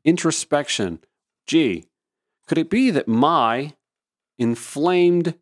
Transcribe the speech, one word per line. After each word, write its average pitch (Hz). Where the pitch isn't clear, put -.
introspection. 147
Gee, 127
could 160
it 160
be 254
that 151
my 131
inflamed, 170